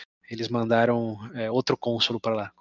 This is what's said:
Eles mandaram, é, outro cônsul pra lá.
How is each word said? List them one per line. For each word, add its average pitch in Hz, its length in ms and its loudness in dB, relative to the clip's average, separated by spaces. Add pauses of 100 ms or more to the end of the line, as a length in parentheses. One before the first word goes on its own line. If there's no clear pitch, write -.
(280)
Eles 113 200 -6
mandaram, 117 720 2 (160)
é, 113 160 -4
outro 127 260 2
cônsul 117 420 0
pra 113 160 -2
lá. 104 260 -4